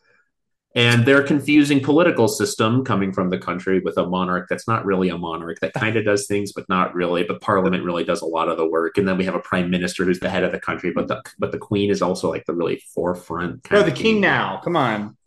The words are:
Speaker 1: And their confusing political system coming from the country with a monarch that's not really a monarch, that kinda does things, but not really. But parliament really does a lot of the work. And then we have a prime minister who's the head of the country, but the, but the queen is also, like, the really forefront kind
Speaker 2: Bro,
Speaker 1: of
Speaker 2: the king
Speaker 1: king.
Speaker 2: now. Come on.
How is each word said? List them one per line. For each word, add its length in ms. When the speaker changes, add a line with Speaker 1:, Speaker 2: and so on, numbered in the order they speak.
Speaker 1:
And 300
their 160
confusing 600
political 460
system 560
coming 300
from 160
the 80
country 420
with 160
a 120
monarch 420
that's 180
not 180
really 240
a 100
monarch, 400
that 160
kinda 260
does 240
things, 260
but 160
not 280
really. 280
But 180
parliament 420
really 200
does 200
a 20
lot 240
of 80
the 100
work. 300
And 100
then 120
we 60
have 100
a 40
prime 300
minister 340
who's 160
the 120
head 120
of 80
the 80
country, 320
but 160
the, 140
but 140
the 80
queen 320
is 100
also, 260
like, 200
the 80
really 260
forefront 720
kind 40
Speaker 2:
Bro, 120
Speaker 1:
of 40
Speaker 2:
the 60
king 240
Speaker 1:
king. 60
Speaker 2:
now. 420
Come 120
on. 400